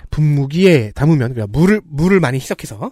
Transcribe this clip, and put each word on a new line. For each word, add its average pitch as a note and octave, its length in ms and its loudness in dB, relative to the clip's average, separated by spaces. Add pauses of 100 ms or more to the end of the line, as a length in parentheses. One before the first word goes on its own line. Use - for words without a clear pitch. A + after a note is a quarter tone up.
분무기에 D3 880 2
담으면, C3+ 380 0
그러니까 A2+ 140 -6
물을, F3 380 2
물을 E3+ 340 0
많이 C3 200 -2
희석해서 B2+ 520 -10